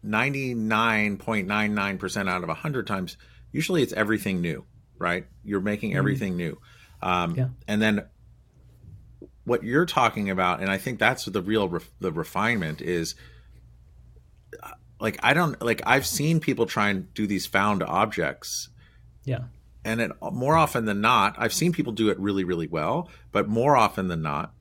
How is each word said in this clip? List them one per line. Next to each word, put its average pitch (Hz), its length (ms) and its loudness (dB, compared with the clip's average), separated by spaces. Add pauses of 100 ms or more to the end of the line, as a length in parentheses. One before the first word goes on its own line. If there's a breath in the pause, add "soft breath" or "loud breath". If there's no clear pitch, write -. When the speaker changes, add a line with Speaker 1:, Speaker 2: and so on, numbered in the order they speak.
Speaker 1:
ninety-nine 110 1120 0
point 104 300 -2
nine 104 260 0
nine 98 240 -2
percent 95 320 -4
out 90 140 -2
of 85 60 -6
a 80 40 -2
hundred 135 340 -4
times, 92 300 -4 (340 soft breath)
usually 160 320 0
it's - 100 -2
everything 101 480 0
new, 82 240 -4 (320)
right? 87 280 -2 (180)
You're 101 180 -2
making 104 300 -2
Speaker 2:
Mm-hmm. 92 80 0
Speaker 1:
everything 107 380 0
new. 85 220 -6 (420 soft breath)
Um, 90 340 0
Speaker 2:
Yeah. 131 120 -2 (200)
Speaker 1:
and 107 140 0
then 107 240 2 (1400)
what 120 180 0
you're 135 220 2
talking 110 440 2
about, 92 320 2
and 95 80 -2
I 98 80 0
think 113 220 -6
that's 120 260 2
the 98 160 -2
real 101 280 0
ref-, 85 300 -6
the 92 120 -2
refinement 85 720 -2
is, 85 340 -2 (1500 soft breath)
uh, - 100 -18 (280)
like, 110 240 -2
I 123 100 4
don't, 160 280 0
like, 113 240 0
I've 127 200 4
seen 160 340 0
people 120 260 0
try 104 240 0
and 95 240 -4
do 107 120 -2
these 98 200 0
found 98 360 2
objects. 87 880 -2 (540 soft breath)
Speaker 2:
Yeah. 127 220 -4 (380)
Speaker 1:
And 113 180 -2
it, 110 100 -2 (200)
more 135 240 2
often 143 300 2
than 101 160 0
not, 107 360 4
I've 113 160 0
seen 170 180 2
people 147 220 -2
do 107 160 4
it 92 100 0
really, 98 240 0
really 85 240 -2
well, 85 420 -2 (220 loud breath)
but 104 160 2
more 120 300 4
often 98 300 4
than 85 140 -2
not 76 400 -4